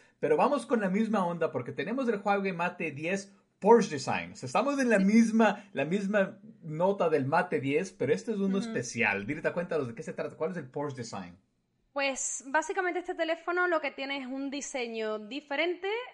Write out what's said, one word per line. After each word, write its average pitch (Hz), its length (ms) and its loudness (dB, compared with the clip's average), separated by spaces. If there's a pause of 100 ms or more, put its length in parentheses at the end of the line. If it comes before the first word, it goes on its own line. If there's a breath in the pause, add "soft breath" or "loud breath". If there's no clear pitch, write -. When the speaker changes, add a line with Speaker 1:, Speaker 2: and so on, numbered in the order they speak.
(200 soft breath)
Speaker 1:
pero 151 160 4
vamos 262 300 2
con 233 160 0
la 190 80 0
misma 202 360 0
onda 165 280 -2
porque 127 180 -6
tenemos 233 380 -2
el 208 120 -2
Huawei 196 300 0
Mate 175 400 -4
diez 165 420 -4 (260 soft breath)
Porsche 202 320 6
Design. 95 420 -4
O - 20 -16
sea, - 120 -12
estamos 269 320 6
en 254 100 2
la 208 100 6
Speaker 2:
Sí. 190 60 4
Speaker 1:
misma, 214 580 6 (100)
la 139 120 0
misma 196 540 0 (220)
nota 175 480 2
del 143 160 4
Mate 165 340 2
diez, 139 320 0
pero 156 220 0
este 196 180 -2
es 208 60 -2
uno 196 200 0
Speaker 2:
Ujú. 190 100 -2
Speaker 1:
especial. 110 580 -2
Dirita, 151 280 -4
cuéntanos, 170 360 -2
¿de 113 60 -12
qué 160 80 -12
se 165 100 -10
trata? 147 240 -8
¿Cuál 165 140 -4
es 175 60 -10
el 139 120 -10
Porsche 143 280 -8
Design? 98 400 -12 (560)
Speaker 2:
Pues 277 540 -4
básicamente 359 520 -2
este 359 160 -8
teléfono 339 520 0
lo 330 140 2
que 277 100 -4
tiene 269 260 -8
es 262 100 -8
un 269 220 -6
diseño 233 680 -4
diferente 294 680 -4 (260)